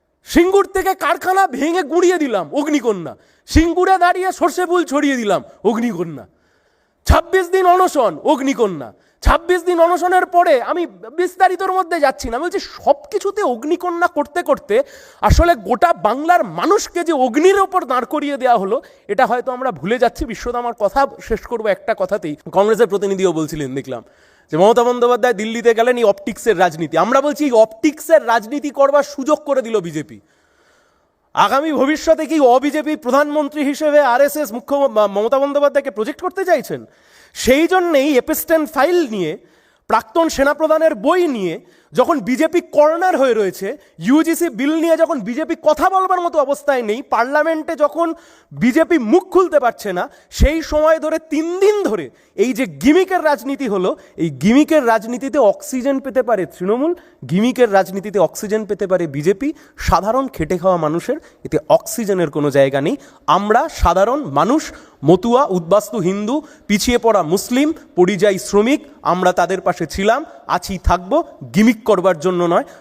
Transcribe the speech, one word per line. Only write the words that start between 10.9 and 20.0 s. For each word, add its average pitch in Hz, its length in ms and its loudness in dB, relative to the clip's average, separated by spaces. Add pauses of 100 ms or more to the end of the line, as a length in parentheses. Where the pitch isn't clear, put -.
বিস্তারিতর 370 560 0
মধ্যে 349 280 -4
যাচ্ছি 262 300 -2
না, 226 60 -4
আমি 294 80 -4
বলছি 359 140 -4
সব - 360 -2 (160)
কিছুতে 403 320 -4
অগ্নিকন্যা 339 640 -2
করতে 339 360 -4
করতে 254 400 -2 (380)
আসলে 330 340 4
গোটা 240 380 0
বাংলার 294 520 0
মানুষকে 294 600 -2
যে 330 80 -2
অগ্নির 302 460 2
ওপর 370 260 0
দাঁড় 247 220 -2
করিয়ে 285 300 -4
দেওয়া 240 200 2
হলো, 196 260 -2 (260)
এটা 208 180 -2
হয়তো 247 260 -4
আমরা 247 180 -6
ভুলে 185 280 -4
যাচ্ছি। 233 260 -2